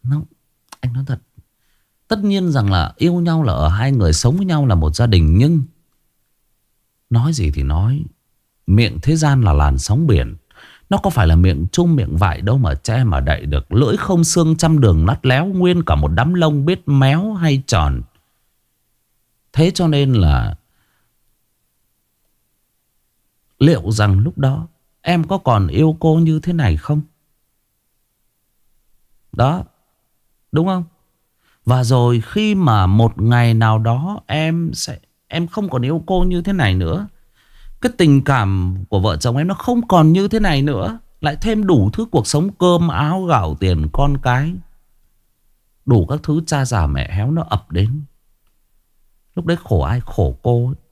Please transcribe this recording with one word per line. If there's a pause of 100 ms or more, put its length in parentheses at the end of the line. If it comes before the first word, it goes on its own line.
Nó, (580)
anh
nói
thật, (880)
tất
nhiên
rằng
là
yêu
nhau
là
ở
hai
người,
sống
với
nhau
là
một
gia
đình,
nhưng (1500)
nói
gì
thì
nói, (640)
miệng
thế
gian
là
làn
sóng
biển. (540)
Nó
có
phải
là
miệng
chung
miệng
vại
đâu
mà
che
mà
đậy
được.
Lưỡi
không
xương
trăm
đường
nát
léo,
nguyên
cả
một
đám
lông
biết
méo
hay
tròn. (1500)
Thế
cho
nên
là (3000)
liệu
rằng
lúc
đó (340)
em
có
còn
yêu
cô
như
thế
này
không? (2250)
Đó, (880)
đúng
không? (840)
Và
rồi
khi
mà
một
ngày
nào
đó
em
sẽ, (280)
em
không
còn
yêu
cô
như
thế
này
nữa, (760)
cái
tình
cảm (120)
của
vợ
chồng
em
nó
không
còn
như
thế
này
nữa, (220)
lại
thêm
đủ
thứ
cuộc
sống
cơm
áo
gạo
tiền
con
cái, (1300)
đủ
các
thứ
cha
già
mẹ
héo
nó
ập
đến. (1300)
Lúc
đấy
khổ
ai?
Khổ
cô
ấy. (160)